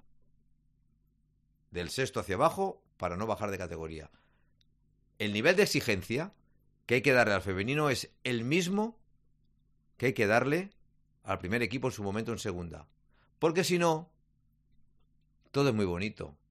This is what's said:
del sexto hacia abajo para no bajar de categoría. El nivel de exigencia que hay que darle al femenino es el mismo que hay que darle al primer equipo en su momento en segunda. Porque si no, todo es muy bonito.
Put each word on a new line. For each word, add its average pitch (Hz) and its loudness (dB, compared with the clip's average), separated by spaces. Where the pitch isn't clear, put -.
del 87 -6
sexto 131 -4
hacia 98 -2
abajo 165 0
para 87 -4
no 107 -4
bajar 104 -4
de 95 -6
categoría. 80 -10
El 104 -2
nivel 127 4
de 202 6
exigencia 123 -2
que 117 2
hay 127 2
que 143 4
darle 113 6
al 92 0
femenino 107 0
es - -2
el 120 -2
mismo 185 0
que 120 -2
hay 135 2
que 107 2
darle 135 2
al 95 -2
primer 101 -2
equipo 123 -2
en 120 -2
su 107 -8
momento 107 -4
en 107 -6
segunda. 87 -8
Porque 165 2
si 175 2
no, 170 2
todo 139 2
es 117 2
muy 104 2
bonito. 87 -4